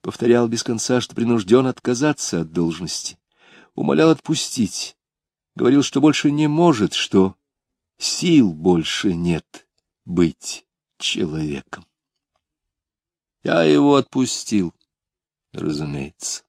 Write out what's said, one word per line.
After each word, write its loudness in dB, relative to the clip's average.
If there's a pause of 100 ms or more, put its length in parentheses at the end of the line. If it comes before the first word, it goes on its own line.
Повторял 2
без -4
конца, -2
что -12
принужден 2
отказаться -2
от -8
должности. -6 (560)
Умолял 2
отпустить. -4 (580)
Говорил, 4
что -2
больше 4
не 0
может, 2
что 0 (640)
сил 2
больше 0
нет -4 (360)
быть -2 (320)
человеком. -6 (1600)
Я 0
его 4
отпустил, -2 (760)
разумеется. -8